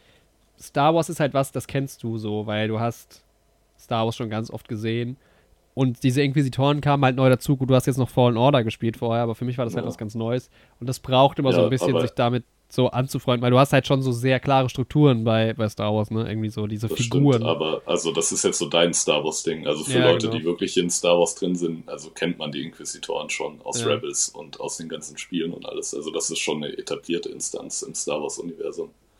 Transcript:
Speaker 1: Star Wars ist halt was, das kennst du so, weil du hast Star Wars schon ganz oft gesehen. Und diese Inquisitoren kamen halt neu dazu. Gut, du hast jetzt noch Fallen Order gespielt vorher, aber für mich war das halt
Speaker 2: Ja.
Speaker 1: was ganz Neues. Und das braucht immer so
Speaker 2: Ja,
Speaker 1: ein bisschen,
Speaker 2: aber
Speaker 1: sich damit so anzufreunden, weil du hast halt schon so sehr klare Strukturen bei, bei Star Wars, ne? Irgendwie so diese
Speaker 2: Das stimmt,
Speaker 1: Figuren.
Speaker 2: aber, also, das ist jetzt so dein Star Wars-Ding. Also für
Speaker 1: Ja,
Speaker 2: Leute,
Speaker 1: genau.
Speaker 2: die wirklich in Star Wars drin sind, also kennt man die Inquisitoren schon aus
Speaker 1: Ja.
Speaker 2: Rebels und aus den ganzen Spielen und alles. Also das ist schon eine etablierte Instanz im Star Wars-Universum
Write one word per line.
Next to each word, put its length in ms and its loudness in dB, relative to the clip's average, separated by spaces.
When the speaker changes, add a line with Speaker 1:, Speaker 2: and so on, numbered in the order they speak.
Speaker 1:
Star 360 2
Wars 140 0
ist 100 -8
halt 140 0
was, 180 0
das 160 -8
kennst 340 -6
du 160 -6
so, 300 -4
weil 200 -2
du 120 -2
hast 440 -6
Star 260 -2
Wars 100 -2
schon 140 -6
ganz 200 -6
oft 180 -14
gesehen. 500 -4
Und 280 0
diese 180 4
Inquisitoren 600 2
kamen 220 4
halt 140 4
neu 120 6
dazu. 280 4
Gut, 120 -2
du 60 6
hast 100 4
jetzt 120 0
noch 120 0
Fallen 280 4
Order 260 4
gespielt 340 -2
vorher, 260 0
aber 120 -2
für 100 -8
mich 120 -4
war 80 -2
das 100 -6
halt 80 -4
Speaker 2:
Ja. 60 -6
Speaker 1:
was 80 -8
ganz 180 -10
Neues. 340 -2
Und 80 -6
das 140 -4
braucht 360 4
immer 140 2
so 80 6
Speaker 2:
Ja, 60 6
Speaker 1:
ein 40 2
bisschen, 200 2
Speaker 2:
aber 120 2
Speaker 1:
sich 100 0
damit 340 0
so 220 2
anzufreunden, 540 0
weil 80 4
du 80 8
hast 140 6
halt 140 4
schon 140 2
so 100 0
sehr 280 0
klare 300 2
Strukturen 540 2
bei, 300 2
bei 160 -2
Star 240 -2
Wars, 180 0
ne? 160 -2
Irgendwie 220 -4
so 180 -6
diese 200 -4
Speaker 2:
Das 100 -2
stimmt, 160 -2
Speaker 1:
Figuren. 300 4
Speaker 2:
aber, 420 -2
also, 260 0
das 200 0
ist 120 -2
jetzt 140 0
so 100 -2
dein 260 4
Star 300 0
Wars-Ding. 440 -4
Also 160 -2
für 160 0
Speaker 1:
Ja, 120 6
Speaker 2:
Leute, 160 0
Speaker 1:
genau. 120 -2
Speaker 2:
die 60 -8
wirklich 320 -2
in 120 2
Star 280 2
Wars 180 2
drin 200 -2
sind, 320 -6
also 220 -12
kennt 280 -4
man 140 -8
die 120 -8
Inquisitoren 680 -10
schon 320 -8
aus 200 -6
Speaker 1:
Ja. 60 -2
Speaker 2:
Rebels 420 -2
und 300 -18
aus 180 -10
den 120 -12
ganzen 280 -14
Spielen 360 -6
und 140 -16
alles. 260 -10
Also 180 -8
das 200 -6
ist 80 -6
schon 240 -4
eine 140 -10
etablierte 520 -6
Instanz 540 -10
im 120 -12
Star 260 -4
Wars-Universum 680 -10